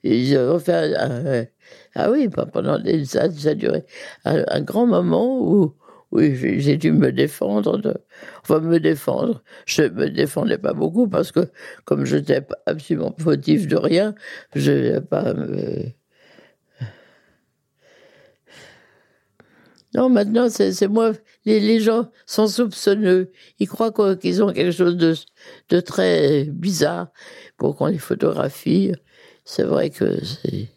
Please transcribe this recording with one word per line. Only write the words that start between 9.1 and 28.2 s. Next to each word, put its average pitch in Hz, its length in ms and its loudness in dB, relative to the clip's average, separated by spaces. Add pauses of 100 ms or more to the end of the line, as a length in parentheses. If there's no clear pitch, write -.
Je - 180 0
me - 260 -2
défendais - 480 -2
pas - 160 -4
beaucoup 185 360 0
parce - 240 -2
que, - 160 0 (340)
comme 143 220 -2
j'étais 143 400 0 (200)
absolument 151 540 -4
fautif 151 480 0
de - 80 0
rien, 185 400 0 (400)
je 139 160 2
n'ai 123 300 0
pas - 320 -2
me... - 500 -6 (4000)
Non, 254 140 2
maintenant, 226 400 2
c'est, 196 220 0
c'est 190 160 0
moi, 220 240 2 (340)
les, 214 140 4
les 220 200 4
gens 226 300 0 (160)
sont 214 220 0
soupçonneux. 196 840 2 (280)
Ils 202 80 0
croient 226 240 -2
quoi, 196 240 2
qu'ils 185 280 0
ont 202 100 0
quelque 175 180 0
chose 175 240 2
de, 165 180 4 (560)
de 175 120 4
très 156 640 2
bizarre 170 600 -2 (500)
pour 147 180 -2
qu'on 151 120 0
les 160 100 -2
photographie. - 960 -2 (500)